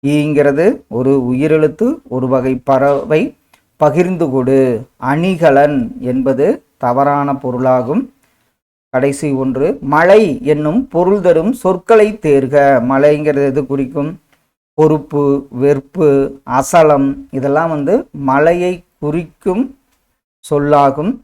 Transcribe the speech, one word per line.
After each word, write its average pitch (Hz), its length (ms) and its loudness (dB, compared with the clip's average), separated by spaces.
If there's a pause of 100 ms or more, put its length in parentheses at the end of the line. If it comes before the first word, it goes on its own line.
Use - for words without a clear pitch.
ஈங்கிறது 147 600 0 (220)
ஒரு 127 440 0
உயிரெழுத்து, 156 760 0
ஒரு 127 200 -4
வகை 131 280 0
பறவை. 139 800 0 (420)
பகிர்ந்து 165 540 0
கொடு. 131 520 0 (140)
அணிகலன் 147 1040 0
என்பது 131 600 -2 (140)
தவறான 139 600 -2
பொருளாகும். 127 760 -2 (760)
கடைசி 139 420 -2
ஒன்று, 135 500 -2
மழை 165 640 2
என்னும் 151 460 -2
பொருள் 180 320 0
தரும் 175 320 2
சொற்களை 208 600 2
தேர்க. 139 720 2
மழைங்கிறது 143 600 2
எது 139 220 -2
குறிக்கும்? 139 540 -6 (540)
பொறுப்பு, 143 760 0
வெறுப்பு, 139 960 0
அசலம், 139 840 0
இதெல்லாம் 143 380 -2
வந்து 156 420 -2
மழையை 170 720 0 (160)
குறிக்கும் 175 800 -4 (720)
சொல்லாகும். 147 720 0